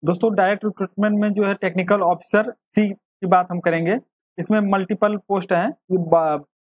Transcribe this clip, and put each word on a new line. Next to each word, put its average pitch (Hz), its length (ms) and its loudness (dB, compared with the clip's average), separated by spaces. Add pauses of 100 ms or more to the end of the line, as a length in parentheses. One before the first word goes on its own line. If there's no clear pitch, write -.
दोस्तों, 180 300 0
direct 196 300 0
recruitment 208 540 -2
में 208 140 0
जो 202 120 0
है 196 100 0
technical 185 460 0
officer 190 500 0
सी - 440 -2
की - 320 -14
बात 180 240 2
हम 175 100 -6
करेंगे। 170 380 0 (400)
इसमें 214 220 0
multiple 202 560 0
post 190 360 -4
हैं, 180 160 0
ये - 300 -4
बा-, 160 460 0 (200)